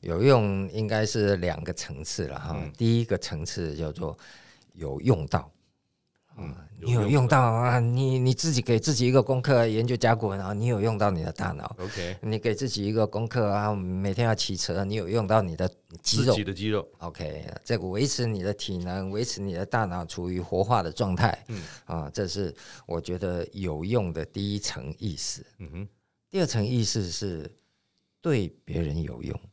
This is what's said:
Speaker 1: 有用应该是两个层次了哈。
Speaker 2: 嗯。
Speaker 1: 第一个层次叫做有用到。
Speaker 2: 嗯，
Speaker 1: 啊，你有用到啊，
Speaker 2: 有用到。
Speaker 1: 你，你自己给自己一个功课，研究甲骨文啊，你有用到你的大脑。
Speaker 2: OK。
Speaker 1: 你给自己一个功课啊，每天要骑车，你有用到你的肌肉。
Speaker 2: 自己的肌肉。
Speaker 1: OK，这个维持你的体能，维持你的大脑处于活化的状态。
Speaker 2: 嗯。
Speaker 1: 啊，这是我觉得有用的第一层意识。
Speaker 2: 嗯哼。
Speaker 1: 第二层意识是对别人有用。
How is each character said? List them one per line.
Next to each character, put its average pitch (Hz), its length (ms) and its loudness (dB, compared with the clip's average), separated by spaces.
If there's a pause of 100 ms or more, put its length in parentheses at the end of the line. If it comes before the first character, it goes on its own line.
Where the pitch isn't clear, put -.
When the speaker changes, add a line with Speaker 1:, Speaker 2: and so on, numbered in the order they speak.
Speaker 1:
有 85 200 0
用 104 500 6
应 110 140 -2
该 107 180 2
是 104 340 4
两 85 260 -2
个 87 100 -6
层 73 300 -8
次 - 240 -4
了 67 120 -8
哈。 76 160 -6
Speaker 2:
嗯。 73 180 -6
Speaker 1:
第 117 280 4
一 117 40 0
个 101 120 0
层 80 260 -6
次 82 320 -4
叫 78 160 -4
做 78 260 -6 (560)
有 71 280 -6
用 92 240 2
到。 - 260 -4 (880)
Speaker 2:
嗯， 90 120 -10
Speaker 1:
啊， 76 180 -14 (120)
你 113 120 -2
有 110 160 4
用 127 200 6
到 147 120 6
啊， 120 360 4
Speaker 2:
有 123 60 4
用 117 40 4
到。 120 100 2
Speaker 1:
你， 131 220 2
你 127 160 4
自 165 180 2
己 127 100 2
给 113 180 4
自 147 140 2
己 123 120 2
一 123 60 6
个 131 100 8
功 131 200 2
课， 120 260 4
研 110 180 2
究 123 100 0
甲 117 200 6
骨 110 120 -2
文 98 120 -2
啊， 95 140 -4
你 107 140 0
有 117 120 2
用 110 180 2
到 101 140 4
你 82 120 0
的 82 100 -4
大 - 180 -2
脑。 - 280 -8
Speaker 2:
OK。 92 420 -6
Speaker 1:
你 107 180 -2
给 110 160 0
自 135 140 -4
己 101 160 -2
一 104 60 0
个 110 140 4
功 110 220 -2
课 110 220 0
啊， 104 240 2
每 95 400 -2
天 120 120 2
要 113 80 4
骑 98 220 -2
车， 92 300 -2
你 101 100 -2
有 92 140 -4
用 107 180 0
到 110 140 6
你 87 140 -2
的 - 140 0 (320)
肌 - 220 2
肉。 127 80 6
Speaker 2:
自 - 20 8
己 101 100 2
的 95 100 -4
肌 98 160 -4
肉。 104 180 0 (120)
Speaker 1:
OK， 80 460 -8 (180)
这 117 140 0
个 87 80 -4
维 101 220 0
持 123 180 0
你 107 160 -2
的 101 120 -2
体 98 240 -6
能， 92 340 -4
维 107 120 -2
持 120 180 -4
你 98 120 -4
的 98 120 -4
大 113 200 0
脑 87 200 -6
处 87 240 -6
于 90 100 -2
活 90 240 0
化 110 180 4
的 82 100 -4
状 92 240 0
态。 - 340 2
Speaker 2:
嗯。 101 140 -8 (220)
Speaker 1:
啊， 80 280 -6
这 101 140 -2
是 87 280 -4 (300)
我 82 140 -4
觉 90 200 -6
得 90 320 -2
有 85 320 -4
用 101 300 0
的 78 120 -6
第 101 300 -4
一 104 40 -2
层 69 380 -8
意 92 180 -6
识。 - 300 -8 (140)
Speaker 2:
嗯 80 120 -12
哼。 92 160 -10 (420)
Speaker 1:
第 196 100 -2
二 175 60 4
层 110 200 0
意 123 180 0
识 98 280 -2
是 85 420 -6 (680)
对 123 260 2 (160)
别 - 180 -4
人 80 200 -2
有 62 200 -6
用。 71 180 -6 (140)